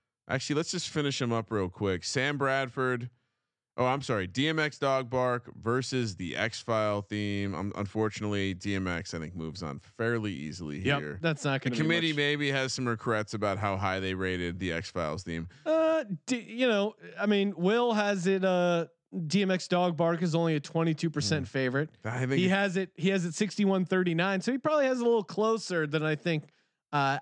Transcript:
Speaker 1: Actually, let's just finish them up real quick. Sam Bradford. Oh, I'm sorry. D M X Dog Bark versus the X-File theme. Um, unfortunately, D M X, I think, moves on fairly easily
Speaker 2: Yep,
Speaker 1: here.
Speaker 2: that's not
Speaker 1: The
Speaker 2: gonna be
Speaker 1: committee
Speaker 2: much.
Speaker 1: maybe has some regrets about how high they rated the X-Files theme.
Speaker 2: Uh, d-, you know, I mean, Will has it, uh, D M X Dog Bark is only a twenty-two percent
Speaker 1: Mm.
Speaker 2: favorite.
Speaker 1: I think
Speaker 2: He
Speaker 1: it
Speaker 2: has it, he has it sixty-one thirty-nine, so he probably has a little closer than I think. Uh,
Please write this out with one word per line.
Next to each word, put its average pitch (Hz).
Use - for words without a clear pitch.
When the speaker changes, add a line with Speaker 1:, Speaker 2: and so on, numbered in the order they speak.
Speaker 1:
Actually, 135
let's 165
just 180
finish 143
them 117
up 113
real 98
quick. 92
Sam 139
Bradford. 131
Oh, 123
I'm 127
sorry. 107
D 127
M 160
X 151
Dog 135
Bark 123
versus 120
the 82
X-File 107
theme. 101
Um, 95
unfortunately, 104
D 101
M 95
X, 85
I 87
think, 80
moves 80
on 71
fairly 113
easily 76
Speaker 2:
Yep, 131
Speaker 1:
here. 76
Speaker 2:
that's 160
not 139
Speaker 1:
The -
Speaker 2:
gonna 123
be 147
Speaker 1:
committee 165
Speaker 2:
much. 147
Speaker 1:
maybe 147
has 131
some 127
regrets 113
about 101
how 101
high 95
they 95
rated 90
the 87
X-Files 82
theme. 82
Speaker 2:
Uh, 320
d-, 240
you 233
know, 208
I 202
mean, 202
Will 220
has 202
it, 190
uh, 175
D 185
M 190
X 185
Dog 180
Bark 165
is 170
only 165
a 143
twenty-two 165
percent 147
Speaker 1:
Mm. 113
Speaker 2:
favorite. 135
Speaker 1:
I 117
think 131
Speaker 2:
He 175
Speaker 1:
it -
Speaker 2:
has 190
it, 190
he 175
has 190
it 165
sixty-one 190
thirty-nine, 185
so 233
he 269
probably 302
has 254
a 233
little 233
closer 196
than 151
I 156
think. 151
Uh, 139